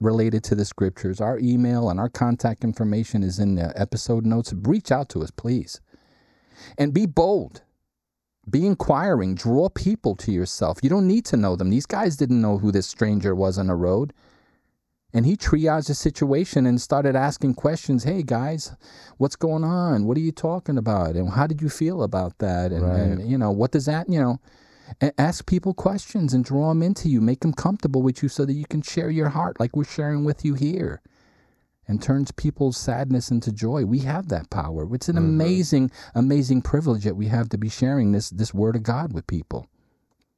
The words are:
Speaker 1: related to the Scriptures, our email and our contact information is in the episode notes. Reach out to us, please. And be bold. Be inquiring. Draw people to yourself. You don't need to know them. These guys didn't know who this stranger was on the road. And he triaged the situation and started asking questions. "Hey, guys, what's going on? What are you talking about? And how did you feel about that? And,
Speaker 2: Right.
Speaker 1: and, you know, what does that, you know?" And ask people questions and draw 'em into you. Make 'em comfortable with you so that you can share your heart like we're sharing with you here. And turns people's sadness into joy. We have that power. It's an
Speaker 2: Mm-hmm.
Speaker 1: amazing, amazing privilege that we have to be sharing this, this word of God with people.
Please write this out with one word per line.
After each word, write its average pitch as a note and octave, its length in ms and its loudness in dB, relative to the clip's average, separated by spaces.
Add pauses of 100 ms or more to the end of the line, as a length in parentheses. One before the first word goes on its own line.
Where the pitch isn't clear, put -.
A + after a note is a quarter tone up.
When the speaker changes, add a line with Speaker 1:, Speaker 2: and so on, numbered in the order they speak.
Speaker 1:
related A2 440 2
to - 100 0
the G#2 100 0
Scriptures, F#2+ 560 -4
our A2+ 180 -2
email B2 500 2
and F2+ 100 0
our B2 100 0
contact A#2+ 540 0
information A2 600 0
is F#2 160 -2
in G2 160 2
the E2+ 240 -2
episode A2+ 460 -2
notes. A2+ 280 0
Reach B2 380 0
out C3+ 180 0
to D#2+ 140 -4
us, D2+ 80 -8
please. - 480 -4 (1000)
And C#3+ 160 0
be G#3 120 4
bold. E3+ 560 0 (880)
Be D3 160 2
inquiring. D3 720 0
Draw C3 340 2
people F3+ 480 -2
to A2 140 -4
yourself. F2+ 520 -2
You C3+ 60 2
don't F#3+ 180 2
need A3+ 180 2
to - 120 0
know G2 180 2
them. F#2 140 0
These A2 160 2
guys G3 320 -2
didn't B2 240 2
know G#2 160 2
who G2+ 140 2
this F#2+ 160 0
stranger G2+ 460 0
was F#2+ 240 0
on F#2+ 100 0
the F2+ 80 2
road. F#2 380 0 (1000)
And A#2 120 4
he G3 120 2
triaged D#3 500 2
the C#3+ 80 -2
situation C#3+ 680 0
and A#2+ 160 2
started C#3 340 0
asking C3+ 380 0
questions. C#3+ 500 0
"Hey, F3 180 -2
guys, C#3 520 -4 (440)
what's C#3 200 -2
going D#3+ 260 0
on? E3 420 2
What B2 120 2
are D#3 40 0
you D#3+ 120 -2
talking E3 440 -2
about? G2 380 0
And F#2 140 0
how C3 180 0
did D3+ 140 -4
you D3+ 80 0
feel D#3+ 340 -2
about F#2 360 -2
that? F2+ 340 0
And, E2+ 100 0
Speaker 2:
Right. F2+ 160 2
Speaker 1:
and, F#2+ 300 0
you C3 80 2
know, G#2+ 140 2
what G#2+ 200 0
does C3+ 140 0
that, D#3+ 240 -2
you E3+ 100 2
know?" B2 200 0 (600)
And C#3+ 180 0
ask - 280 0
people F#3 280 0
questions F#3 600 -2
and B2+ 100 4
draw C#3 260 0
'em E3 140 2
into F3+ 260 0
you. A#2+ 120 4
Make A#2+ 240 2
'em D#3 80 2
comfortable D#3 480 0
with C3 200 0
you C#3+ 80 0
so - 160 -2
that C#3 80 0
you D3 120 -4
can D3+ 160 -4
share E3 280 -4
your D#3 200 0
heart D#3+ 300 -4
like A#2+ 160 0
we're D3 100 0
sharing D3 400 -2
with D3 180 -2
you D3 100 2
here. D3 480 -2 (840)
And G#2 140 -2
turns C#3 300 0
people's C#3 460 -2
sadness B2+ 540 -2
into A#2 220 -2
joy. A2+ 320 -2
We A#2+ 140 2
have D#3 300 -4
that E2+ 200 -4
power. D#2+ 440 -4
It's B2+ 140 -6
an E3+ 80 0
Speaker 2:
Mm-hmm. E3 100 2
Speaker 1:
amazing, D#3+ 680 2 (220)
amazing C3 480 4
privilege C#3 440 0
that F#2+ 100 0
we G#2+ 120 -2
have A#2 220 0
to G#2 80 -4
be A2 120 -2
sharing B2+ 420 2
this, G2+ 200 0
this G#2+ 220 -4
word A2 220 2
of A2+ 80 -2
God A#2+ 300 -2
with - 140 -8
people. - 400 -6 (720)